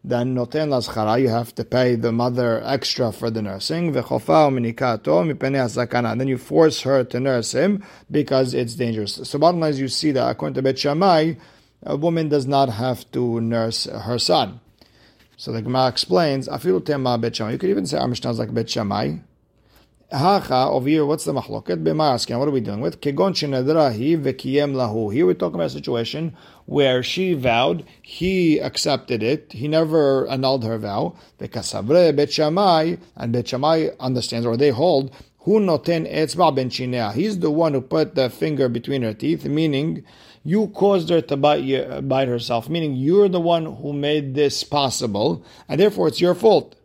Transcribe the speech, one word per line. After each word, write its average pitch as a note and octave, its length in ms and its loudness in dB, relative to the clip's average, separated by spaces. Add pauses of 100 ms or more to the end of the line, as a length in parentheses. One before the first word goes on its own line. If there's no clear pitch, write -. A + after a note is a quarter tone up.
then B2+ 320 -2
noten D3+ 320 -2
laschara, A#2 540 0
you B2 80 4
have A#2 260 -2
to A#2 80 -6
pay B2 320 2
the A#2 160 0
mother A#2+ 540 0
extra B2+ 480 -2
for A#2+ 160 -4
the A2+ 120 -4
nursing. C#3+ 520 -4
Ve'chofa C#3 560 2
u'menikato A#2+ 760 0
mipenei C3+ 400 -2
hasakana, A#2+ 540 -2
then C3+ 100 -2
you B2+ 100 0
force D#3 440 2
her C3 240 2
to B2 160 -4
nurse B2+ 320 0
him G3 280 0 (300)
because C3 420 0
it's B2 220 -2
dangerous. A2 380 -4 (100)
So C#3+ 160 -6
bottom E3+ 220 4
line D#3 80 2
is, C3+ 100 -2
you C3+ 80 -2
see D3+ 240 0
that B2 180 2
according C3+ 260 -4
to C3 60 -2
Bet C3 160 0
Shammai, D#3+ 580 2 (480)
a D3 120 -4
woman E3 320 0
does C#3+ 180 2
not C#3 220 2
have A#2+ 460 -4
to A#2+ 260 0
nurse A2+ 460 -2
her A2+ 340 -6
son. B2 400 0 (760)
So - 160 -12
the A2+ 120 -6
Gemara B2+ 240 0
explains, C#3+ 600 0
"Afilu E3 380 -2
tema C3 320 0
Bet A#2 180 -2
Shammai." A2+ 180 -4
You C3+ 40 -6
could F#3 140 -2
even G3 160 -2
say C#3+ 100 -4
our C3 100 0
Mishnah B2 240 -4
is A2+ 80 -4
like A#2 140 -4
Bet A2+ 160 -4
Shammai. A#2 460 -2 (960)
Hacha, C#3 580 2
over C3 180 0
here, D3+ 180 2
what's D3+ 200 -2
the D#3 80 -2
machloket? C3 500 -6
B'ma D#3 300 2
asken, A#2+ 240 -2
what C#3 100 0
are D3+ 40 0
we C3+ 100 0
dealing G2+ 200 -6
with? D#3 200 -4
Kegon F3 320 0
shenadrahi C#3+ 880 0
v'kiyem C3+ 520 -2
lahu. A2+ 380 -2
Here D3+ 140 2
we're F3+ 80 4
talking F3 220 -2
about E3 100 0
a D3 60 -4
situation C#3 680 -4 (280)
where C3+ 360 2
she F3+ 320 -2
vowed, C3 500 2 (200)
he F3 560 0
accepted C3 640 -2
it, C#3+ 300 -2
he B2+ 140 -6
never D3+ 600 2
annulled C3 360 0
her A2 140 -2
vow. G#2+ 380 -4 (240)
V'kasavre A2 760 2
Bet C#3+ 160 2
Shammai, E3 640 2 (180)
and A#2 180 -4
Bet A#2+ 140 -2
Shammai D3+ 420 0 (100)
understands, A#2+ 460 -4
or A#2 100 0
they C#3+ 140 4
hold, C3+ 420 0 (280)
hu G#3+ 200 2
noten E3+ 500 0
etzba D#3 460 2
ben B2+ 140 0
shinea. B2 420 -4
He's F3+ 280 -2
the D#3+ 120 0
one D#3 220 2
who B2+ 80 0
put D#3 320 -2
the C3 160 0
finger C#3 400 0
between B2 320 -4
her A2 140 -2
teeth, D3 300 -4
meaning D3+ 600 -2 (400)
you G3 220 0
caused F#3 400 0
her E3 140 2
to D3 160 -4
bite, C3+ 680 0
bite C3 200 2
herself, A#2+ 420 -4
meaning D#3 260 -4
you're F#3 340 4
the F3+ 100 0
one E3 380 0
who D3 160 -8
made C#3+ 420 -2
this C#3+ 280 2
possible, C3 800 0 (260)
and C#3+ 100 -2
therefore G3 300 4
it's D3+ 100 -4
your F3 160 4
fault. F#3 500 4